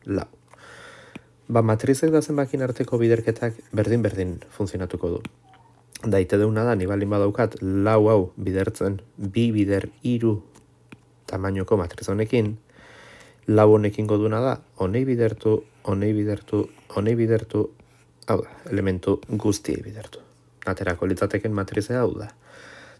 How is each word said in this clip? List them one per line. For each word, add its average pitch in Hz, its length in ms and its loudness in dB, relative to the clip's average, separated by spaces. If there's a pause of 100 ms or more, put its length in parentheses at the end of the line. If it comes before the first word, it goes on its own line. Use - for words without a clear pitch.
lau. - 240 -4 (1200)
Ba, 113 160 4
matrizek 127 480 2
da 156 80 6
zenbakin 143 400 -2
arteko 123 400 -2
biderketak 113 540 2 (180)
berdin-berdin 104 600 0 (180)
funtzionatuko 92 560 -6
du. 85 120 -4 (840)
Daite 98 320 2
deuna 107 260 2
da, 120 140 2
ni 92 80 -2
balin 101 240 -2
badaukat 104 540 0
lau 101 420 4
hau 110 140 6 (180)
bidertzen 95 600 -2 (180)
bi 107 320 0
bider 101 380 0 (160)
hiru 117 400 0 (840)
tamainoko 95 520 -2
matriz 87 360 -4
honekin, 107 380 0 (960)
lau 107 260 6
honekin 107 320 2
goduna 107 400 0
da, 135 60 0 (260)
honei 95 320 0
bidertu, 110 460 2 (340)
honei 101 240 0
bidertu, 104 540 -2 (260)
honei 107 240 0
bidertu, 110 460 0 (640)
hau 107 160 0
da, - 80 -14 (180)
elementu 98 460 0 (160)
guztiei 104 500 -2
bidertu. 104 400 -16 (480)
Aterako 92 400 -4
litzateken 104 480 -2
matrizea 107 460 -2
hau 110 100 0
da. 110 140 -10 (720)